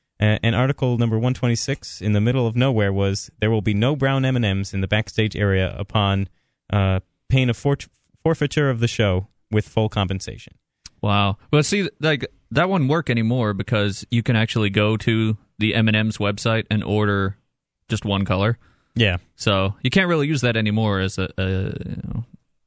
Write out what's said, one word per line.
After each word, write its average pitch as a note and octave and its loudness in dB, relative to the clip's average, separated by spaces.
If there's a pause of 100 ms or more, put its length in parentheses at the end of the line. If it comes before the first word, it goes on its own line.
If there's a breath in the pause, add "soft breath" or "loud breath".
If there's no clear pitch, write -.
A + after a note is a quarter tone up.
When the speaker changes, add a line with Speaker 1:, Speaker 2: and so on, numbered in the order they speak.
(200)
Speaker 1:
Uh, G#2+ 4
and A2+ 2
article B2+ 0
number A2+ 0
one B2+ 0
twenty-six - -4
in G#2 0
the G2+ 4
middle B2 2
of A2+ -4
nowhere A#2 2
was, G2 -2 (100)
"There G#2+ 0
will A2 0
be G#2 0
no A#2+ 2
brown C3+ 0
M C3 0
and A#2+ 0
M's G2 -2
in G2 -2
the F#2+ -2
backstage G#2+ 0
area F#2+ 0
upon, G2 0 (460)
uh, F#2+ 2 (280)
pain C3 4
of A2 -4
fort-, - -2 (360)
forfeiture D3 0
of A#2 -4
the A#2 2
show G2 0 (240)
with G#2+ 0
full A2 0
compensation." G2 -6 (500)
Speaker 2:
Wow. G2+ 2 (160 soft breath)
Well, D3 6
see, F#3+ -2 (120)
like, D3 -2 (240)
that D3 0
wouldn't E3+ 0
work D#3 0
anymore A2+ 0
because G2+ -2
you A#2 0
can B2 2
actually A2 0
go G#2+ 2
to A2 0 (220)
the G#2 0
M A2 2
and G#2+ 2
M's A2 0
website G#2 -2
and G#2+ 0
order G2+ 0 (500)
just - -4
one G2 0
color. G2 0 (380 soft breath)
Speaker 1:
Yeah. G2+ 2 (180)
Speaker 2:
So G2 0
you B2+ -2
can't F#3+ 4
really D#3 0
use D3 -2
that A#2 0
anymore G#2+ 0
as F#2+ -2
a, F#2 -4
a, F#2+ -2 (440)
you - -8
know, - -6 (420)